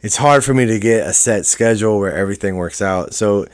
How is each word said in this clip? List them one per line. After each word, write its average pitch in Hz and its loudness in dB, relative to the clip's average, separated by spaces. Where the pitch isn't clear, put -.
it's 107 -4
hard 143 4
for 139 0
me 127 2
to 110 0
get 110 2
a 92 -6
set 104 0
schedule 110 2
where 98 -2
everything 98 -4
works 87 -6
out. 95 -2
So 104 0